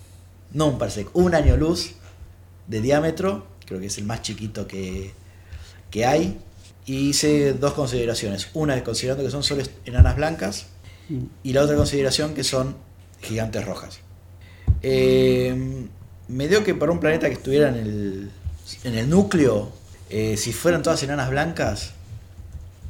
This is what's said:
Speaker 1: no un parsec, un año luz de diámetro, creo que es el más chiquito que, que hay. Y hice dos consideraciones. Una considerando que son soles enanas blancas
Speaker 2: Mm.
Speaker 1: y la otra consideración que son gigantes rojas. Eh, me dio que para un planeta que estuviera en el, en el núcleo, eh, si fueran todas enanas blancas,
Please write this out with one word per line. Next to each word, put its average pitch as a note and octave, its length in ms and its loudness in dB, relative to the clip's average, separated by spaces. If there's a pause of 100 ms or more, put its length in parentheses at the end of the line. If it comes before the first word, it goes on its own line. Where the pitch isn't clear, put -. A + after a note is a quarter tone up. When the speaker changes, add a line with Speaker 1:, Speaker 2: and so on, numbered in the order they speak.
(520)
Speaker 1:
no D3+ 160 0
un C3 100 0
parsec, G#2 360 -4
un F3+ 200 4
año D3 220 6
luz D#3+ 360 0 (760)
de G#2+ 140 -6
diámetro, D#3+ 680 0 (200)
creo F#2 140 -8
que F#2+ 60 -8
es G#2 120 -8
el G2+ 60 -6
más A2+ 180 -6
chiquito G#2 440 -8
que, F#2+ 460 -8 (760)
que G#2 160 -2
hay. E3 320 2 (480)
Y C3+ 240 0
hice C#3+ 440 4
dos C3+ 180 0
consideraciones. A#2 800 -2
Una D3 320 0
considerando B2+ 400 -4
que B2 60 -2
son C#3+ 120 -4
soles C#3 280 -2 (140)
enanas B2 320 6
blancas E3 500 -4 (400)
Speaker 2:
Mm. B2+ 180 -6 (180)
Speaker 1:
y C3 100 -4
la C3+ 80 4
otra D3 160 4
consideración C#3+ 560 2
que D3 120 -6
son C3+ 320 -2 (440)
gigantes A2 460 -4
rojas. - 320 -10 (840)
Eh, C3 1040 2 (420)
me C3 200 -4
dio G#3 160 4
que F#3 100 2
para D3 180 2
un E3+ 60 0
planeta D#3 280 2
que C3 80 0
estuviera C#3 340 4
en B2 60 0
el, G#2 560 -4 (540)
en B2 100 -4
el A#2 160 0
núcleo, D#3 600 4 (380)
eh, A2 300 -2
si A#2 160 -4
fueran E3 280 2
todas D#3+ 200 0
enanas C#3 260 -2
blancas, C#3 640 -2 (1000)